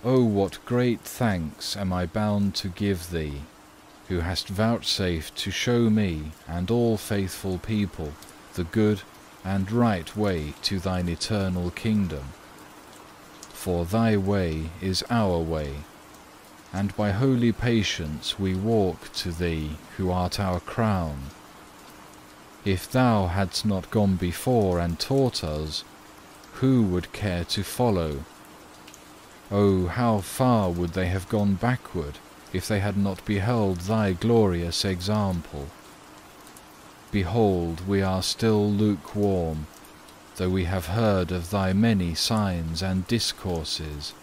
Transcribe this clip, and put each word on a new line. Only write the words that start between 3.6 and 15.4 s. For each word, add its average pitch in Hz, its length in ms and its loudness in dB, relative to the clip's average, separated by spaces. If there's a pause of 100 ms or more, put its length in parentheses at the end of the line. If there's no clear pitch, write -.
who 90 140 0
hast 87 260 -4
vouchsafed 98 880 0
to - 160 -6
show 117 380 2
me 85 420 2 (160)
and 90 240 -4
all 117 260 2
faithful 95 600 -4
people 90 560 -2 (400)
the 90 100 -2
good 107 380 2 (420)
and 95 280 -2
right 113 440 2
way 90 460 0
to 98 180 -2
thine 90 300 -2
eternal 90 640 -2
kingdom. 92 540 -2 (1300)
For 87 320 -2
thy 110 320 2
way 90 520 0 (120)
is 92 280 -2
our 104 300 2
way, 78 380 -4 (920)